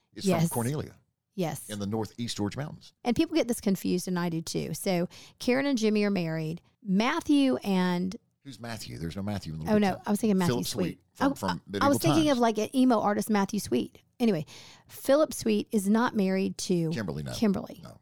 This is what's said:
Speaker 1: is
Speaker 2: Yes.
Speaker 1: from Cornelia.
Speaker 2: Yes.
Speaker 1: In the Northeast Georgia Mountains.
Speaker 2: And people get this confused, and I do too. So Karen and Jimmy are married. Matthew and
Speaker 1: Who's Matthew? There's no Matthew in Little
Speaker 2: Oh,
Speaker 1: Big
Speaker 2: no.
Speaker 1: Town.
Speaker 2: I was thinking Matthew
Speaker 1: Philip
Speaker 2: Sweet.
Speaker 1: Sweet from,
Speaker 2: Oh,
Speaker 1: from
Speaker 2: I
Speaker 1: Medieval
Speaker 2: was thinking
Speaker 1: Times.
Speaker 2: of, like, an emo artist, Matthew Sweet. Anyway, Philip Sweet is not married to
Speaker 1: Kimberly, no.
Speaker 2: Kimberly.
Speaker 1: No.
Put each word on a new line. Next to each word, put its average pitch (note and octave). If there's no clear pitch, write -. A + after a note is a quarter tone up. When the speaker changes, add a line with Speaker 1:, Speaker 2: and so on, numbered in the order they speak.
Speaker 1:
is -
Speaker 2:
Yes. F3
Speaker 1:
from E3
Cornelia. B2+
Speaker 2:
Yes. D#3+
Speaker 1:
In G#2
the G2+
Northeast A2
Georgia G#2
Mountains. -
Speaker 2:
And A#3+
people E4
get C4
this A#3
confused, F#3
and F3+
I F3
do E3
too. D#3+
So F3+
Karen C4
and C#4
Jimmy G#3+
are G3+
married. D#3+
Matthew C4
and F#3
Speaker 1:
Who's A#2+
Matthew? A2+
There's D#2
no G2
Matthew G2
in D#2+
Little F#3
Speaker 2:
Oh, -
Speaker 1:
Big G#3
Speaker 2:
no. G3
Speaker 1:
Town. -
Speaker 2:
I G#3+
was G#3
thinking G#3
Matthew F3+
Speaker 1:
Philip E3+
Speaker 2:
Sweet. G3
Speaker 1:
Sweet -
from, C4+
Speaker 2:
Oh, -
Speaker 1:
from F#3
Speaker 2:
I F3
Speaker 1:
Medieval G3+
Speaker 2:
was C4+
thinking D#4+
Speaker 1:
Times. D4+
Speaker 2:
of, B3
like, A3+
an G#3+
emo B3+
artist, G#3
Matthew G3+
Sweet. -
Anyway, G3+
Philip D4
Sweet G#3+
is G3
not A3+
married F#3+
to E3+
Speaker 1:
Kimberly, D2+
no. B1+
Speaker 2:
Kimberly. -
Speaker 1:
No. -